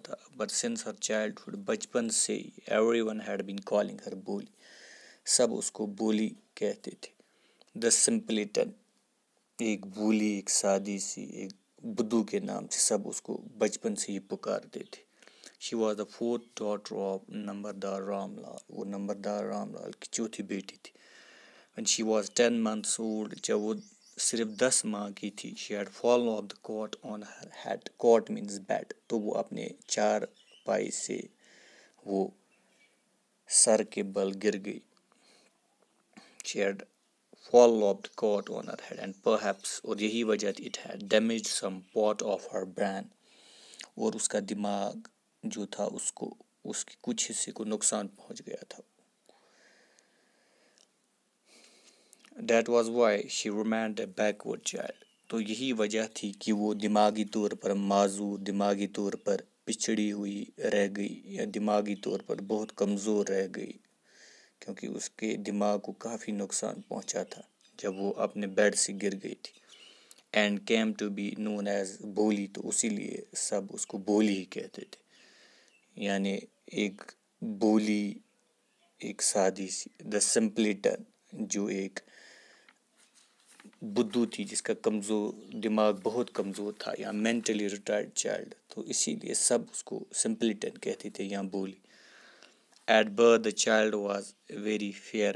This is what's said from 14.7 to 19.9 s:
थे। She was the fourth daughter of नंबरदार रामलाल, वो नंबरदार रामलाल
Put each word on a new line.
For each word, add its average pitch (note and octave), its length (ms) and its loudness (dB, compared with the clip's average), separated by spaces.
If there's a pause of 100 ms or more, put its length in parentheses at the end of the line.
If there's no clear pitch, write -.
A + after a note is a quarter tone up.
थे। - 80 -20 (640)
She A#2 160 -2
was G#2+ 180 2
the G#2 40 -2 (100)
fourth A#2 280 -2 (180)
daughter G#2 440 -4
of G2 260 -4 (160)
नंबरदार G2 580 -6
रामलाल, G2 540 -6 (120)
वो G#2 140 -8
नंबरदार G2+ 640 -4
रामलाल G#2 460 -6 (100)